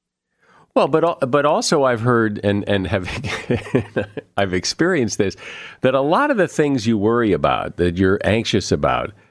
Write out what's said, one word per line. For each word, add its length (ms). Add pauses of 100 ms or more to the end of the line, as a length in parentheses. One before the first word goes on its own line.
(760)
Well, 100
but 160
al-, 240
but 180
also 380
I've 200
heard 420
and, 240
and 180
have 220 (1160)
<laughs> 120
I've 180
experienced 640
this, 180 (440)
that 160
a 40
lot 300
of 60
the 100
things 400
you 100
worry 360
about, 460
that 180
you're 260
anxious 480
about, 420 (180)